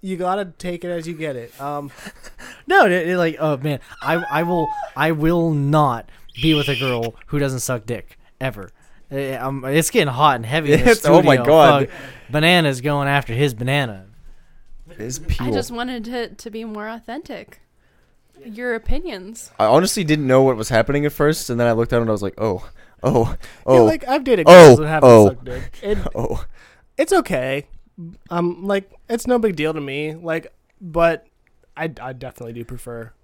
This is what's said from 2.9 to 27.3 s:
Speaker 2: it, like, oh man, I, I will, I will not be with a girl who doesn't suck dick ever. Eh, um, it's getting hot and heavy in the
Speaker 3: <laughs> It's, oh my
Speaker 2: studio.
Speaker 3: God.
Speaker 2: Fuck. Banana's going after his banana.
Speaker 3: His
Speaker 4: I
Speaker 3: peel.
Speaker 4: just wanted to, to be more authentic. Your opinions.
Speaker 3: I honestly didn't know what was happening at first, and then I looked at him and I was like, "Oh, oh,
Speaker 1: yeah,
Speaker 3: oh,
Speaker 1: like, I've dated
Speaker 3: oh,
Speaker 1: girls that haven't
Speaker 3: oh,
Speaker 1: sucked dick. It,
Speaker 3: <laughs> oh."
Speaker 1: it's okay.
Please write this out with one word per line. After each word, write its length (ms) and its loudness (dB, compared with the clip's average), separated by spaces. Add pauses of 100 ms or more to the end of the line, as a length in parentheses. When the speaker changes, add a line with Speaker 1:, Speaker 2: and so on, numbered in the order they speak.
Speaker 2:
it, 260 -2
like, 220 -2
oh 180 -2
man, 220 -6 (220)
I, 140 -2
I 280 -4
will, 240 -2 (300)
I 160 0
will 380 0
not 580 0 (320)
be 120 2
with 140 -2
a 100 -4
girl 380 -4 (120)
who 120 -4
doesn't 220 -4
suck 240 -8
dick 320 -12 (240)
ever. 280 -10 (420)
Eh, 260 -8
um, 280 -8
it's 240 0
getting 240 0
hot 220 2
and 100 -8
heavy 280 0
in 100 4
the 80 4
Speaker 3:
<laughs> 0 -
It's, 140 0
oh 160 6
my 140 4
Speaker 2:
studio. 100 -2
Speaker 3:
God. 440 6
Speaker 2:
Fuck. 80 -18 (340)
Banana's 500 2
going 260 -2
after 260 -2
his 200 -2
banana. 540 -6 (920)
Speaker 3:
His 220 -12
Speaker 4:
I 260 -4
Speaker 3:
peel. 80 -2
Speaker 4:
just 180 -4
wanted 340 -8
to, 300 -8
to 160 -16
be 140 -12
more 240 -12
authentic. 720 -16 (840)
Your 300 -8
opinions. 840 -6
Speaker 3:
I 60 2
honestly 380 2
didn't 240 -2
know 160 4
what 140 2
was 120 -8
happening 360 0
at 80 -2
first, 360 -2
and 100 -4
then 80 2
I 60 2
looked 180 -2
at 60 0
him 60 0
and 60 -4
I 40 0
was 100 -4
like, 140 -8
"Oh, 320 -6 (340)
oh, 280 2
Speaker 1:
yeah, 40 -6 (300)
Speaker 3:
oh, 180 6
Speaker 1:
like, 240 2
I've 160 -2
dated 240 0
Speaker 3:
oh, 200 12
Speaker 1:
girls 120 10
that 80 -4
haven't 220 6
Speaker 3:
oh, 180 10
Speaker 1:
sucked 160 -2
dick. 380 -12
It, 160 -4 (100)
Speaker 3:
<laughs> 80 -8
oh." 300 -6 (520)
Speaker 1:
it's 140 -2
okay. 560 -2 (640)